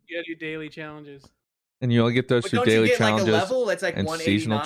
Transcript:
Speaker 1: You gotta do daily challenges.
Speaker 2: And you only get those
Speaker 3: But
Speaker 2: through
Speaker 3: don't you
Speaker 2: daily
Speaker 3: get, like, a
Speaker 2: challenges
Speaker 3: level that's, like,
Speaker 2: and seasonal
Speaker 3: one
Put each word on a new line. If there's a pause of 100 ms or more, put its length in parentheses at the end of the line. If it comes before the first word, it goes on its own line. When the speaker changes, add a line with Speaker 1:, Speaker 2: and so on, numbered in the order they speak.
Speaker 1:
You
gotta
do
daily
challenges. (540)
Speaker 2:
And
you
only
get
those
Speaker 3:
But
Speaker 2:
through
Speaker 3:
don't
you
Speaker 2:
daily
Speaker 3:
get,
like,
a
Speaker 2:
challenges
Speaker 3:
level
that's,
like,
Speaker 2:
and
seasonal
Speaker 3:
one